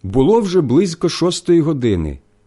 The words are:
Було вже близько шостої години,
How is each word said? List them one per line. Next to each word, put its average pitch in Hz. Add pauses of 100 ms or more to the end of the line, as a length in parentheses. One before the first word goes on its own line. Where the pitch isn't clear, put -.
Було 135
вже 185
близько 165
шостої 170
години, 107 (280)